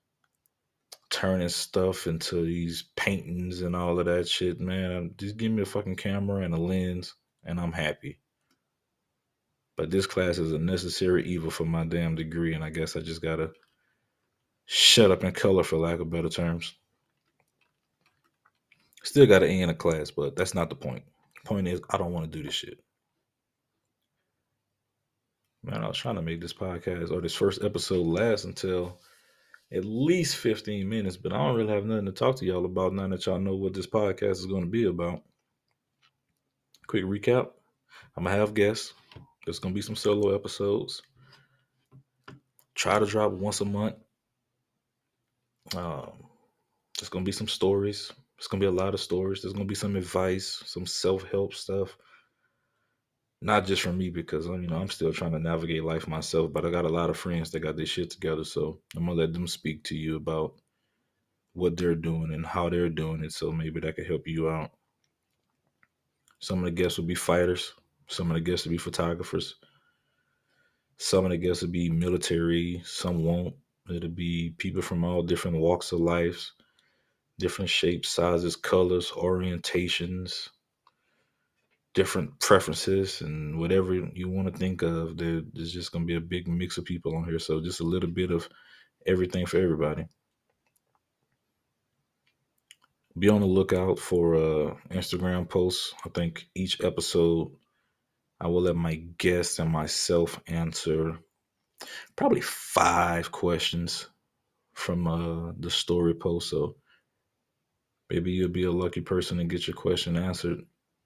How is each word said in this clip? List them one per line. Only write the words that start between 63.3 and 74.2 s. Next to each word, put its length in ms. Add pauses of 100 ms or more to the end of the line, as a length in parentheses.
so 180
maybe 300
that 160
could 100
help 220
you 200
out. 220 (1700)
Some 220
of 60
the 40
guests 280
will 80
be 100
fighters. 560 (340)
Some 240
of 40
the 60
guests 240
will 80
be 60
photographers. 800 (1400)
Some 260
of 80
the 40
guests 260
will 80
be 200
military. 920
Some 400
won't. 320 (360)
It'll 160
be 480